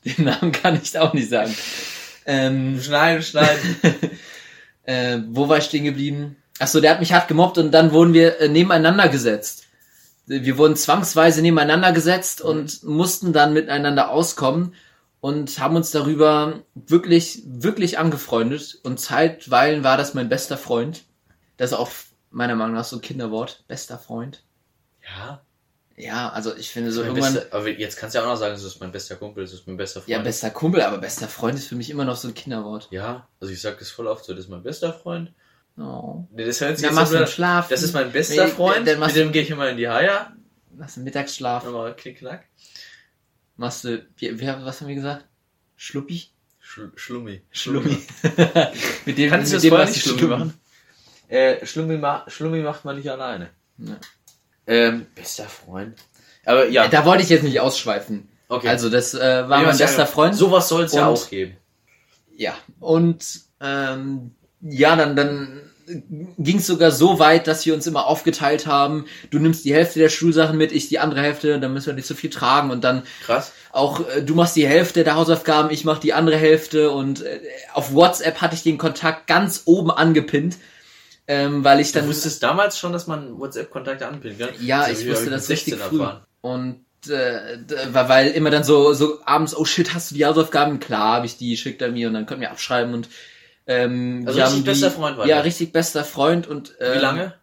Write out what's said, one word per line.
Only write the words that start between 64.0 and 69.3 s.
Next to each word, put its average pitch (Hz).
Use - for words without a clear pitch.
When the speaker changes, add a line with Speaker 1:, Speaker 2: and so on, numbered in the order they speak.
Speaker 2:
ja, 151
dann, 143
dann 143
ging's 175
sogar 165
so 156
weit, 160
dass 156
wir 160
uns 156
immer 151
aufgeteilt 151
haben, 143